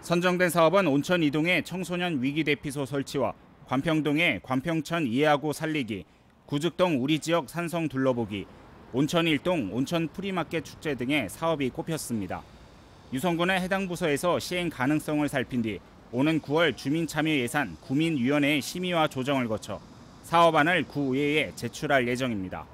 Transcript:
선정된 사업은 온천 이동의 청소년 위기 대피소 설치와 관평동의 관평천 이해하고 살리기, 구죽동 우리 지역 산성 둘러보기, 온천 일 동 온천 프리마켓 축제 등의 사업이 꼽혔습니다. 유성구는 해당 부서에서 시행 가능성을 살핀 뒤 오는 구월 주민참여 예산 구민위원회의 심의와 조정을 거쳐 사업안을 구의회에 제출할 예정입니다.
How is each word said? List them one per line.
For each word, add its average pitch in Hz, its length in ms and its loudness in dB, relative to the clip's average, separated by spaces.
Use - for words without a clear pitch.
선정된 175 480 2
사업은 170 380 4
온천 147 340 2
이동의 156 440 2
청소년 175 580 -4
위기 143 200 0
대피소 143 440 -2
설치와 135 480 -2
관평동의 151 760 0
관평천 160 640 -2
이해하고 147 480 2
살리기, 135 520 -4
구죽동 156 560 2
우리 151 160 2
지역 160 280 0
산성 165 420 -4
둘러보기, 120 580 -2
온천 160 360 2
일 156 100 2
동 135 340 -2
온천 160 360 -2
프리마켓 180 580 -6
축제 - 300 -6
등의 123 340 -2
사업이 156 400 -2
꼽혔습니다. 113 720 -6
유성구는 175 480 0
해당 190 260 -2
부서에서 165 520 0
시행 175 300 -4
가능성을 151 580 0
살핀 127 340 -2
뒤 104 180 -4
오는 147 280 2
구월 147 360 2
주민참여 156 540 -2
예산 123 520 0
구민위원회의 143 800 2
심의와 175 480 0
조정을 131 380 -2
거쳐 104 320 -6
사업안을 165 600 4
구의회에 139 720 0
제출할 135 500 0
예정입니다. 110 680 -4